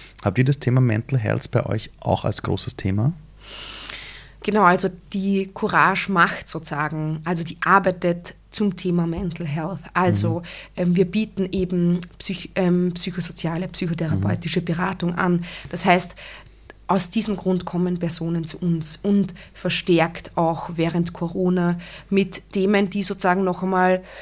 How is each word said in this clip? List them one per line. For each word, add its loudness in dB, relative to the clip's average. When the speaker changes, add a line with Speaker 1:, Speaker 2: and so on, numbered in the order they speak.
Speaker 1:
Habt -2
ihr 4
das 2
Thema 2
Mental 2
Health 0
bei 2
euch -4
auch 0
als -2
großes -4
Thema? 0
Speaker 2:
Genau, 2
also 6
die 0
Courage 2
macht 2
sozusagen, -4
also -2
die -8
arbeitet 0
zum 0
Thema 0
Mental -6
Health. -4
Also, 2
Speaker 1:
Mhm. -10
Speaker 2:
ähm, 2
wir 6
bieten -2
eben 2
psych-, -6
ähm, 2
psychosoziale, -4
psychotherapeutische -2
Speaker 1:
Mhm. -2
Speaker 2:
Beratung -2
an. 2
Das -2
heißt, 4
aus 2
diesem 0
Grund 0
kommen 0
Personen -2
zu -6
uns -2
und 2
verstärkt 0
auch 0
während 0
Corona 0
mit 0
Themen, 2
die -4
sozusagen 2
noch -2
einmal, 4